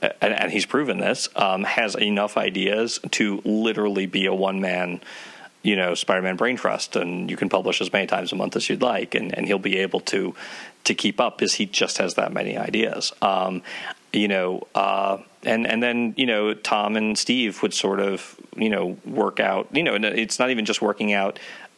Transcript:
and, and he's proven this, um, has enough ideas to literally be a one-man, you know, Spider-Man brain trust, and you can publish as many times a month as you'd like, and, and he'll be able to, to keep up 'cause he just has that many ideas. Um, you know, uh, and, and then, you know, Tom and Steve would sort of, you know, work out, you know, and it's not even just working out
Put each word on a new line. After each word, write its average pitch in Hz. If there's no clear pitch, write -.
and, -
and 104
he's 104
proven 127
this, 95
um, 98
has 98
enough 104
ideas 101
to 104
literally 104
be 95
a 95
one-man, 95
you 104
know, 90
Spider-Man 92
brain 120
trust, -
and 92
you 92
can 98
publish 95
as 95
many 98
times 95
a 101
month 95
as -
you'd 104
like, -
and, 104
and -
he'll 101
be 95
able 95
to, 95
to -
keep -
up 120
'cause 101
he 104
just -
has 95
that -
many 104
ideas. 110
Um, 95
you 104
know, 92
uh, 98
and, 117
and 113
then, 120
you 131
know, 107
Tom 104
and 107
Steve 123
would 98
sort 98
of, 98
you 110
know, 95
work 107
out, 98
you 156
know, 131
and 107
it's 107
not 127
even 113
just 107
working 104
out 98